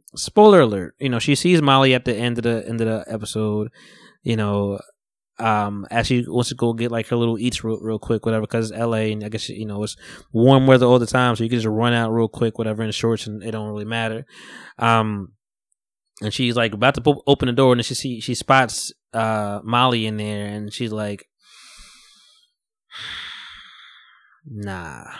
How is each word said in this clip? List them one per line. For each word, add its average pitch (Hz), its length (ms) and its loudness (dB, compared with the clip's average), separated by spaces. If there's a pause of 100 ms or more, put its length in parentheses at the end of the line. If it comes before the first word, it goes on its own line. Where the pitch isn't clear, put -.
(160)
spoiler 208 460 8
alert, 101 380 0
you 135 100 -2
know, 120 100 0
she 127 160 2
sees 170 260 2
Molly 135 320 4
at 123 120 0
the 120 100 -2
end 117 220 -2
of 117 80 -4
the, 117 200 -2
end 117 140 -6
of 113 80 0
the 110 160 -2 (100)
episode, 107 580 -4 (520)
you 117 140 -2
know, 101 420 -2 (600)
um, 104 500 -2
as 117 180 -2
she 123 200 2
wants 117 220 -2
to 123 60 -8
go 117 180 0
get, 117 180 -4
like, 113 160 -6
her - 80 -4
little 117 240 0
eats 117 240 -4
real, 110 180 -4
real 110 180 -6
quick, 110 260 -2
whatever, 110 200 -2
'cause 113 240 -4
it's 107 100 -12
L 117 160 -2
A, 110 160 -2
and 107 120 -6
I 104 60 -8
guess, 107 200 -8
you 110 160 -10
know, 104 180 -8
it's - 140 -8 (340)
warm 131 360 6
weather 127 180 8
all 123 140 8
the 117 80 -2
time, 123 280 2
so 113 80 -2
you 113 60 -2
can 120 80 0
just 110 100 -2
run 113 260 0
out 117 180 0
real 113 160 0
quick, 110 320 -4
whatever, 110 240 -4
in 110 80 -6
shorts, 113 360 -2
and 104 160 -12
it 110 80 -8
don't 107 160 -8
really 104 180 -8
matter. 113 400 -6 (520)
Um, 110 560 0 (880)
and 107 100 -6
she's, 120 240 -2
like, 117 180 0
about 120 220 2
to 135 60 -6
po-, 143 240 0
open 139 220 2
the 120 60 -2
door, 127 180 4
and 120 80 4
then 120 40 -2
she 123 120 -6
see, 123 240 -8
she 120 160 -6
spots, - 580 2 (200)
uh, 107 500 -2
Molly 120 420 2
in 107 120 -6
there, 107 280 -6
and 104 260 -10
she's 113 200 -8
like, 104 360 -8 (1600)
<sighs> - 1500 -18
"Nah, 104 600 -12 (140)